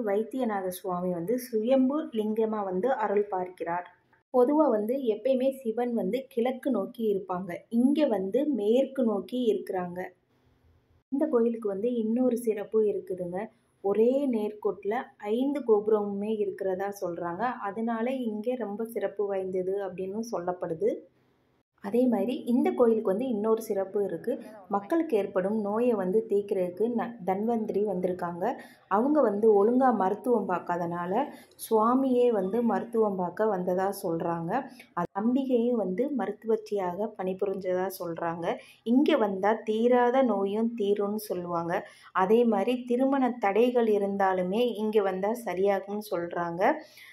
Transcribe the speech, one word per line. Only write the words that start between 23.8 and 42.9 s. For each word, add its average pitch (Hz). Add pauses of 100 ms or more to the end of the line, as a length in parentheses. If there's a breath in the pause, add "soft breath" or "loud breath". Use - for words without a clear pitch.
இருக்கு. 180 (380 loud breath)
மக்களுக்கு 320
ஏற்படும் 196
நோயை 220
வந்து 185
தீர்க்கிறதுக்கு 202
ந-, 226 (120)
தன்வந்திரி 208
வந்திருக்காங்க. 180 (480 loud breath)
அவங்க 262
வந்து 214
ஒழுங்கா 247
மருத்துவம் 202
பார்க்காதனால 175 (460 loud breath)
சுவாமியே 247
வந்து 196
மருத்துவம் 214
பார்க்க 180
வந்ததா 185
சொல்றாங்க. 170 (400 loud breath)
அது 175 (100)
அம்பிகையும் 247
வந்து 190 (100)
மருத்துவச்சியாக 208
பணிபுரிஞ்சதா 185 (100)
சொல்றாங்க. 170 (380 loud breath)
இங்க 262
வந்தா 202 (100)
தீராத 240
நோயும் 214
தீரும்னு 202
சொல்லுவாங்க. 175 (420 loud breath)
அதே 196
மாதிரி 214 (100)
திருமண 262